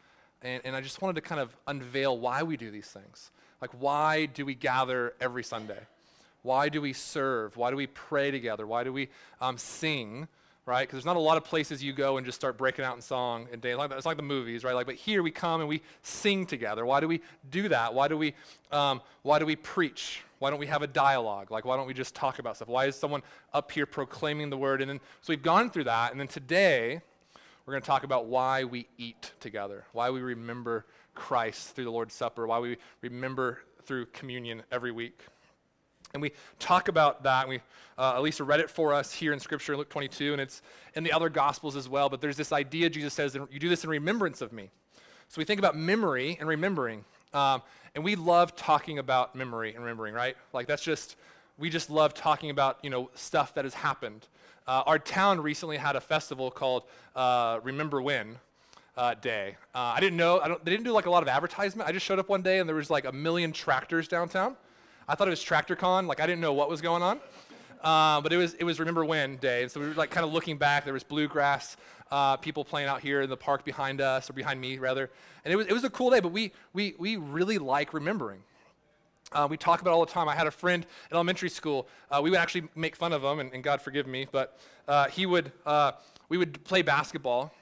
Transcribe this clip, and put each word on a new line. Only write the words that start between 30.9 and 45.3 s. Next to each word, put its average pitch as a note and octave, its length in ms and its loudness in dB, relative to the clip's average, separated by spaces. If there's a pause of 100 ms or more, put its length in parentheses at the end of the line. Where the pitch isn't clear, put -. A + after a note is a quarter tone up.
Christ - 600 -4
through - 80 -6
the A#2 80 -4
Lord's A2+ 220 -4
Supper, A#2 340 -6
why A#2 120 2
we A#2+ 180 -4 (240)
remember B2+ 580 -4 (220)
through B2+ 260 -6
communion A#2+ 640 -10
every B2 220 -4
week. A#2 320 -10 (880)
And C#3+ 80 -6
we D3 100 -4 (280)
talk F3+ 300 2
about D3+ 340 4
that, C3 180 4
and C3 80 -4
we, B2+ 120 -6 (360)
uh, B2+ 200 2
Elisa D3 260 -2
read D3 160 4
it D#3 100 0
for D3+ 240 2
us C#3+ 180 0
here D3+ 220 -2
in C#3 60 -4
Scripture D3 340 -6
in C#3+ 60 -2
Luke D3 100 -8
twenty-two, C#3+ 420 -4
and C#3+ 80 0
it's C3+ 220 -8 (320)
in D#3+ 100 -4
the E3 80 0
other E3 160 4
Gospels C#3+ 480 0
as B2+ 140 -8
well, C#3 180 2
but C3+ 140 -2
there's C#3+ 160 -2
this D3+ 140 -4
idea D3+ 360 2
Jesus D3+ 280 -2
says, C#3+ 180 0
"You C#3 260 -8
do D#3+ 80 -2
this F3 160 2
in D#3+ 60 -6
remembrance D#3+ 500 -2
of A#2 140 -8
me." G2+ 160 -14 (600)
So - 100 -10